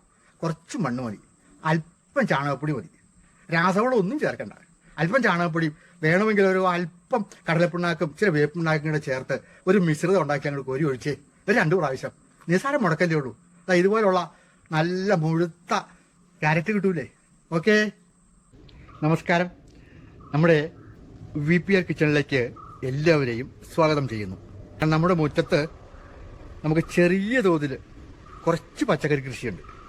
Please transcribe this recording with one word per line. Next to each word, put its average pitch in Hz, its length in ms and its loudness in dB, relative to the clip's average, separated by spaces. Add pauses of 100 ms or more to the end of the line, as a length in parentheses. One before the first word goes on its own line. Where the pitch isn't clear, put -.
(420)
കുറച്ച് 165 420 -6
മണ്ണ് 127 200 -4
മതി, 110 140 -8 (520)
അല്പം - 600 -4
ചാണകപ്പൊടി 143 460 -2
മതി, 104 140 -10 (640)
രാസവളം 185 480 2
ഒന്നും 208 220 -2
ചേർക്കണ്ട. 117 300 -4 (460)
അല്പം 185 260 2
ചാണകപ്പൊടി 170 420 0 (360)
വേണമെങ്കിൽ 196 480 4
ഒരു 185 100 2 (120)
അല്പം 180 480 -4 (260)
കടലപ്പിണ്ണാക്കും 170 640 0
ഇച്ചിരി 202 260 0
വേപ്പിണ്ണാക്കും 156 520 0
കൂടെ 147 180 -2
ചേർത്ത് 131 280 -4 (320)
ഒരു 196 180 6
മിശ്രിതം 170 360 2
ഉണ്ടാക്കി 143 260 -2
അങ്ങോട്ട് 139 220 -6
കോരി 139 200 0
ഒഴിച്ചേ. 131 220 -4 (340)
ഒരു 202 140 2
രണ്ട് 165 180 2
പ്രാവശ്യം, 135 340 -4 (380)
നിസ്സാരം 262 340 2
മുടക്കല്ലേ 165 360 2
ഉള്ളൂ. 127 120 -8 (360)
ദാ 185 140 4
ഇതുപോലുള്ള 196 380 4 (560)
നല്ല 185 380 0 (100)
മുഴുത്ത 165 480 -2 (680)
ക്യാരറ്റ് 160 340 0
കിട്ടൂലേ? 180 300 -2 (500)
ഓക്കെ, 208 200 4 (1300)
നമസ്കാരം. 170 440 0 (840)
നമ്മുടെ 160 260 4 (880)
വി 170 180 4
പി 196 140 0
ആർ 180 100 0
കിച്ചണിലേക്ക് 147 540 0 (480)
എല്ലാവരെയും 139 580 0 (240)
സ്വാഗതം 156 400 2
ചെയ്യുന്നു. 101 240 -8 (580)
നമ്മുടെ 170 260 4
മുറ്റത്ത് 156 400 0 (1000)
നമുക്ക് 156 200 0 (140)
ചെറിയ 196 500 2
തോതിൽ 147 260 0 (720)
കുറച്ച് - 440 -2
പച്ചക്കറി 147 380 0
കൃഷിയുണ്ട്. 113 360 -8 (260)